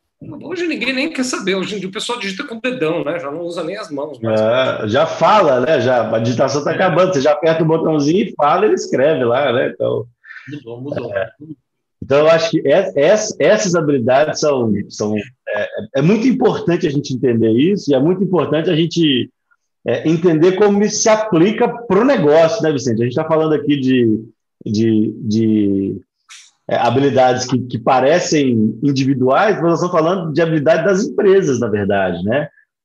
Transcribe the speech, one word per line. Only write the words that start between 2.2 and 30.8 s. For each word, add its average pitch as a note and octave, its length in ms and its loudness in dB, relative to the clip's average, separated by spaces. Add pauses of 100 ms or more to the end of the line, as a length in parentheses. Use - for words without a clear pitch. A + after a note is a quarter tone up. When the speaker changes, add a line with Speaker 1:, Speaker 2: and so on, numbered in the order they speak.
Speaker 1:
com A#3 120 -12
o A3+ 60 -14
dedão, D#3+ 420 -4
né? E3 160 -6
Já C#3+ 120 -10
não D#3+ 100 -10
usa F3 220 -8
nem F3+ 140 -8
as G#3+ 120 -12
mãos C#3+ 300 -10
mais. A2 200 0
Speaker 2:
É, A#2 480 0
já C3 200 2
fala, E3 540 2
né? D3+ 180 2
Já, A#2 360 0
a A2+ 40 2
digitação C3 440 0
tá E3 80 -2
Speaker 1:
É. E3 40 -2
Speaker 2:
acabando, F#3 380 2
você C#3 80 0
já D3 100 2
aperta D#3+ 320 0
o E3 40 0
botãozinho D#3+ 580 0
e - 100 -10
fala, D#3+ 300 2
ele G#3+ 100 4
escreve C3 480 0
lá, B2 300 0
né? C#3+ 200 -2
Então, A#2+ 320 -4 (460)
Speaker 1:
Mudou, A#2+ 300 -14
mudou. C3 340 -10
Speaker 2:
é. F#2+ 140 -6 (760)
Então, C3+ 160 2
eu D#3 100 4
acho E3 220 4
que D#3+ 160 0
é, F#3 280 2
é, D3+ 200 4 (240)
essas F#3+ 360 2
habilidades C#3+ 640 0
são, C3 320 0 (160)
são, G#2+ 280 -4 (340)
é, G#2 180 -4 (280)
é C3+ 60 0
muito G#3+ 260 2
importante F3 580 0
a D3+ 60 0
gente C3+ 220 -4
entender A#2 380 0
isso, D#3 400 0
e C3+ 40 4
é C3 40 2
muito F#3 240 0
importante D#3 460 0
a F3 60 0
gente, D#3 540 0 (560)
é, A#2+ 220 -2
entender E3 460 2
como G3+ 300 2
isso - 180 -2
se A3+ 80 2
aplica G#3+ 580 2 (200)
pro G3 180 2
negócio, E3 580 4
né, D#3 80 0
Vicente? A#2+ 300 -2
A A#2 40 0
gente B2 100 -4
tá D#3+ 100 -2
falando D#3+ 280 0
aqui C#3+ 260 0
de, B2 440 2 (420)
de, A2 480 0 (100)
de, G#2 800 0 (680)
é, - 60 0
habilidades B2 720 2
que, B2+ 140 -2
que - 200 -8
parecem C3 1040 0
individuais, C#3 720 2
mas D#3 80 -6
nós E3+ 180 2
estamos F3 140 -2
falando E3 380 0
de D3+ 80 0
habilidade D#3+ 440 0